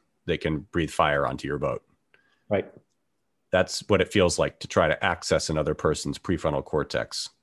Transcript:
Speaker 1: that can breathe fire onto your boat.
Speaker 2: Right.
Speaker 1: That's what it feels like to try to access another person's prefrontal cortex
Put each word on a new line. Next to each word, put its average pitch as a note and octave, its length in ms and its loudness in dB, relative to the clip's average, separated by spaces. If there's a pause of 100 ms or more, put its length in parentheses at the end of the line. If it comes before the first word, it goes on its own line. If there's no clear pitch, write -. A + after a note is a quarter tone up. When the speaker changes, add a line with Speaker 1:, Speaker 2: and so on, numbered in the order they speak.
(260)
Speaker 1:
that D#2+ 140 -2
can D#2 200 -2 (100)
breathe D#2+ 200 0
fire C#2+ 360 2
onto C2+ 220 -6
your C#2+ 100 -4
boat. C2 240 -4 (680)
Speaker 2:
Right. G2 220 -2 (800)
Speaker 1:
That's - 380 2
what F#2+ 120 4
it - 120 0
feels F2+ 260 4
like D2+ 220 -2
to - 80 -10
try F2 200 4
to - 160 0
access E2 460 0
another D#2 240 0
person's D2+ 440 -2
prefrontal D2+ 460 -2
cortex - 680 -4 (120)